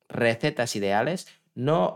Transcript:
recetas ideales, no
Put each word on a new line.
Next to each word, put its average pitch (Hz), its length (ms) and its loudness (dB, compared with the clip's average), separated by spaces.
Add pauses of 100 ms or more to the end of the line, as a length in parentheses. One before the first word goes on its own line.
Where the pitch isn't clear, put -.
recetas 117 680 0
ideales, 107 540 0 (260)
no 151 420 0